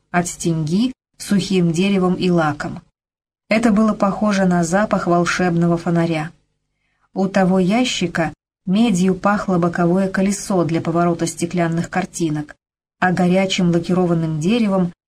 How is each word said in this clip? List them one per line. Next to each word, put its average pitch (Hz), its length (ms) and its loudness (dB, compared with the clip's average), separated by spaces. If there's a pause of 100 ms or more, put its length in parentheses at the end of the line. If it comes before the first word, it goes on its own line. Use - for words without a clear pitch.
(100)
от 175 180 -2
стеньги — 175 640 -2 (240)
сухим 180 560 0
деревом 185 400 2
и 180 160 0
лаком. 165 540 -2 (640)
Это 226 240 2
было 214 220 2
похоже 196 500 0
на 175 200 2
запах 185 420 0
волшебного 170 720 2
фонаря. 165 520 -2 (840)
У 190 120 0
того 190 320 2
ящика 185 760 -2 (320)
медью 190 480 2
пахло 196 420 0
боковое 175 540 0
колесо 196 540 -2
для 160 180 -2
поворота 165 440 0
стеклянных 170 600 -4
картинок, 156 680 -4 (460)
а 185 120 2
горячим 180 580 2
лакированным 170 720 0
деревом — 190 520 0 (160)